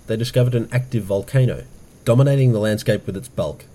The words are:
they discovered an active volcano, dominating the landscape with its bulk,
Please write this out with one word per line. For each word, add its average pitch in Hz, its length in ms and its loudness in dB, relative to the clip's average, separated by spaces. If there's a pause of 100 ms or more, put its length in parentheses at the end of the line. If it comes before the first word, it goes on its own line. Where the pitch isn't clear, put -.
they 110 100 -2
discovered 120 380 0
an 113 160 -2
active 123 320 -4
volcano, 98 640 -2 (380)
dominating 135 480 4
the 110 80 0
landscape 107 460 -2
with 95 100 -8
its 95 120 -10
bulk, - 480 -8